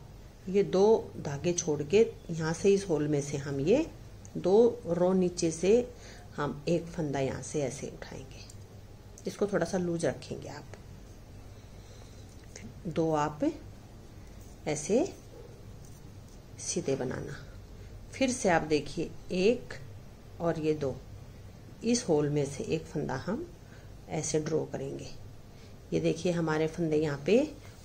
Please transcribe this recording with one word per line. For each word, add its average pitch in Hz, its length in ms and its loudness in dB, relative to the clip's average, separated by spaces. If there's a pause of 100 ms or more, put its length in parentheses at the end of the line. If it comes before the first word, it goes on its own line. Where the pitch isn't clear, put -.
(480)
ये 190 180 6
दो 190 520 6
धागे 156 360 0
छोड़ 151 300 0
के, 196 220 8 (240)
यहाँ 160 240 0
से 196 160 4
इस 196 200 6
होल 151 180 4
में 147 140 4
से 143 180 -2
हम 139 220 -4
ये 233 240 6 (520)
दो 202 520 6
रो 175 240 4
नीचे 180 380 4
से 180 240 6 (600)
हम 147 320 -2
एक 165 200 2
फंदा 147 320 -2
यहाँ 131 240 0
से - 200 -2
ऐसे 120 260 -4
उठाएंगे। - 600 -12 (760)
इसको 196 200 -2
थोड़ा 180 180 2
सा 190 120 0
लूज 170 280 0
रखेंगे - 440 -2
आप, - 160 -12 (2250)
दो 160 260 0
आप 147 260 0 (1300)
ऐसे 196 380 2 (1600)
सीधे 151 340 0
बनाना। 135 400 -4 (760)
फिर 262 200 2
से 220 180 2
आप 160 140 6
देखिए, 156 460 0 (220)
एक 196 420 4 (680)
और 165 200 2
ये 156 160 4
दो, 143 200 -2 (880)
इस 240 200 4
होल 151 260 4
में 147 160 2
से 143 200 -4
एक 156 200 0
फंदा 143 320 -2
हम 254 280 -4 (640)
ऐसे 156 300 0
ड्रॉ 156 260 0
करेंगे। 135 420 -6 (840)
ये 165 60 4
देखिए, 165 320 2
हमारे 160 360 2
फंदे 156 300 2
यहाँ 147 280 0
पे 196 120 8 (480)